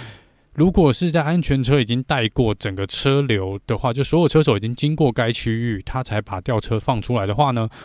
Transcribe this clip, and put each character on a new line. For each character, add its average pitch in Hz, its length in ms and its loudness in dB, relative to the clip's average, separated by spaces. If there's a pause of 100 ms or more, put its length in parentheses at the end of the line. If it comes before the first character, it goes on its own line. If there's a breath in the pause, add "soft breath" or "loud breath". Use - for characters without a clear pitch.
(540 loud breath)
如 170 180 2
果 160 200 4
是 175 160 -2
在 160 140 0
安 165 180 0
全 135 220 0
车 139 160 2
已 123 60 2
经 120 180 -2
带 127 280 -2
过 113 220 2
整 101 220 -6
个 98 120 -4
车 139 360 0
流 98 420 -2
的 113 140 -4
话， 123 140 -2
就 139 100 -2
所 160 180 2
有 170 60 4
车 156 160 4
手 127 140 4
已 98 40 -4
经 113 140 -4
经 151 220 0
过 139 160 2
该 117 180 0
区 117 220 -2
域， 113 320 -2
他 131 180 -6
才 107 180 -4
把 98 200 -8
吊 117 180 -2
车 110 220 -2
放 123 200 -2
出 123 160 -2
来 98 100 0
的 104 80 -2
话 139 180 2
呢， 113 160 -2 (160 loud breath)